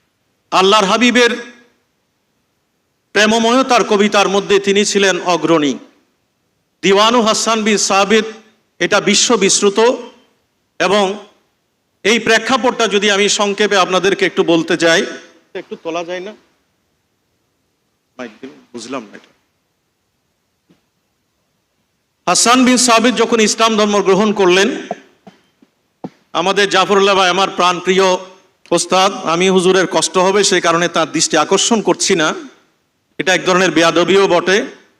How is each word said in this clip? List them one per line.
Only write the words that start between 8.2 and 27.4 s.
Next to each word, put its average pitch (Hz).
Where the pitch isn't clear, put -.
এটা 175
বিশ্ব 214
বিশ্রুত। 196
এবং 190
এই 220
প্রেক্ষাপটটা 226
যদি 202
আমি 202
সংক্ষেপে 202
আপনাদেরকে 180
একটু 180
বলতে 165
যাই, 170
একটু 196
তোলা 165
যায় 180
না? 208
মাইক 120
দিন, 131
বুঝলাম 120
না 101
এটা। -
হাসান 233
বিন 254
সাবিত 226
যখন 226
ইসলাম 220
ধর্ম 208
গ্রহণ 196
করলেন, 196
আমাদের 185
জাফরুল্লাহ 190
ভাই 185
আমার 185